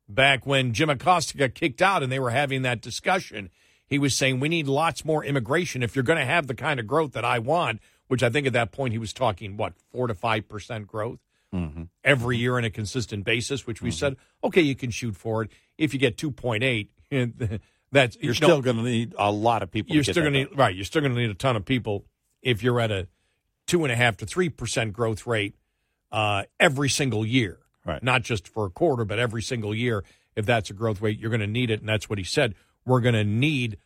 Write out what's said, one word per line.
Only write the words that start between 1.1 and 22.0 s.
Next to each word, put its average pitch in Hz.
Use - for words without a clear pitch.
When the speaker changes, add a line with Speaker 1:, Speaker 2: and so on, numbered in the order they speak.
Speaker 1:
got 135
kicked 165
out 185
and 127
they 131
were 123
having 135
that 123
discussion. 113
He 143
was 139
saying, 131
"We 147
need 165
lots 151
more 151
immigration 143
if 120
you're 135
gonna 151
have 151
the 131
kind 139
of 107
growth 143
that 113
I 123
want," 127
which 131
I 123
think 139
at 127
that 120
point 131
he 113
was 113
talking, 104
what, 101
four 123
to 113
five 113
percent 107
growth -
Speaker 2:
Mm-hmm. 82
Speaker 1:
every 127
year 123
on 120
a 110
consistent 104
basis, 117
which 117
we -
Speaker 2:
Mm-hmm. -
Speaker 1:
said, 139
"Okay, 185
you 139
can 123
shoot 110
for 110
it." 101
If 135
you 135
get 127
two 160
point 117
eight, 120
<laughs> -
that's, 123
Speaker 2:
You're -
Speaker 1:
you -
know, 120
Speaker 2:
still 151
gonna 117
need 117
a 101
lot 107
of 98
people 107
to -
Speaker 1:
you're 147
Speaker 2:
get 104
Speaker 1:
still 160
Speaker 2:
that 147
Speaker 1:
gonna 135
Speaker 2:
done. -
Speaker 1:
need, -
right, 107
you're 95
still 156
gonna 131
need 120
a 101
ton 127
of 104
people 107